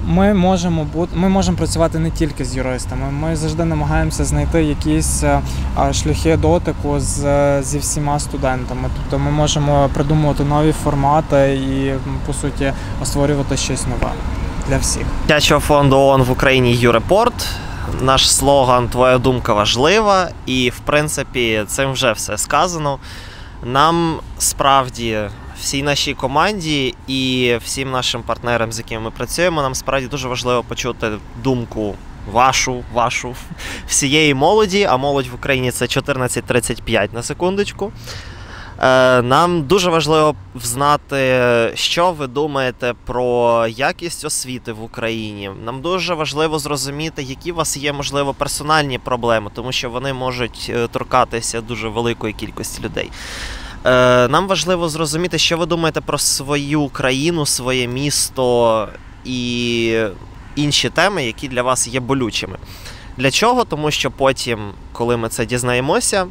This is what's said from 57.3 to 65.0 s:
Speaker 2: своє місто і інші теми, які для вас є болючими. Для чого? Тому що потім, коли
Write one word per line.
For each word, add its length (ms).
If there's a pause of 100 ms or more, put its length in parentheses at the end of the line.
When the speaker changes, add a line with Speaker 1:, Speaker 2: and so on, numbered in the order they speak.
Speaker 2:
своє 400
місто 1040 (360)
і 760 (560)
інші 340
теми, 340
які 240
для 140
вас 260
є 120
болючими. 580 (580)
Для 140
чого? 340
Тому 260
що 200
потім, 640 (200)
коли 240